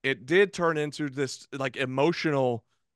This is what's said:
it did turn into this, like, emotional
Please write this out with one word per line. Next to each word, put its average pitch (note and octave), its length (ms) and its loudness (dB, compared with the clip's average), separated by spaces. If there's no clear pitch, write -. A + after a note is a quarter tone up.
it C3 240 -4
did F#3 280 4
turn E3 240 0
into D3 320 -4
this, C3+ 420 -6
like, C3+ 240 -6
emotional C3+ 880 0